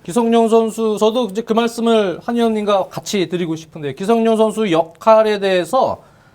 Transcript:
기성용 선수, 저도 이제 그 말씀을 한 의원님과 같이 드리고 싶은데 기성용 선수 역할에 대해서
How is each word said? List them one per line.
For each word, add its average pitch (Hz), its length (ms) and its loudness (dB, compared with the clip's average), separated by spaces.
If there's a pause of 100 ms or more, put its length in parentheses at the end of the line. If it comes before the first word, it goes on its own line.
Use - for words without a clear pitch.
기성용 226 440 2
선수, 226 520 0
저도 220 320 0
이제 202 100 -6
그 233 120 -4
말씀을 226 680 0
한 240 120 -6
의원님과 208 540 0
같이 - 400 -4
드리고 170 260 -4
싶은데 156 400 -10
기성용 226 420 0
선수 220 340 0
역할에 214 680 2
대해서 190 600 0 (340)